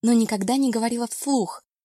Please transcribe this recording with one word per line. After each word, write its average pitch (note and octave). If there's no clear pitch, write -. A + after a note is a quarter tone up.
но A3+
никогда A3
не C4+
говорила A#3
вслух, -